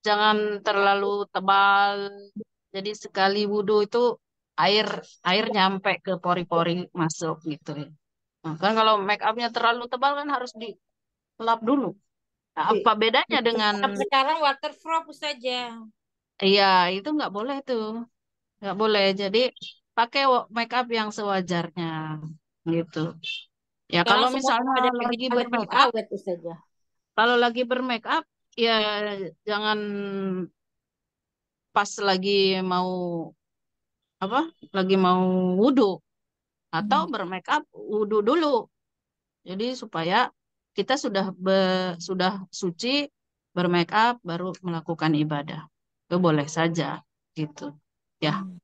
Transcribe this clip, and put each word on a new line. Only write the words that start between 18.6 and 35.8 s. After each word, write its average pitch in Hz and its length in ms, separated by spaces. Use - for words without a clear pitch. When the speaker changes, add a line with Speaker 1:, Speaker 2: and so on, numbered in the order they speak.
Speaker 1:
boleh. 214 220
Jadi 202 180
pakai 233 240
wa-, 247 160
make 233 220
up 247 80
yang 214 180
sewajarnya 180 680
gitu. 165 260
Ya, 175 80
Speaker 3:
Sekarang - 80
Speaker 1:
kalau 247 240
Speaker 3:
semua 269 60
Speaker 1:
misalnya 254 340
Speaker 3:
pada 254 160
Speaker 1:
lagi 240 300
Speaker 3:
ganti - 0
baju 240 160
Speaker 1:
bermake 226 300
up, 269 180
Speaker 3:
awet, 220 140
Ustazah. 170 400
Speaker 1:
kalau 233 260
lagi 240 180
bermake 247 380
up, 311 140
ya 226 180
jangan 214 320
pas 202 180
lagi 190 540
mau, 180 180
apa, 214 160
lagi 190 180
mau 185 260
wudhu 226 400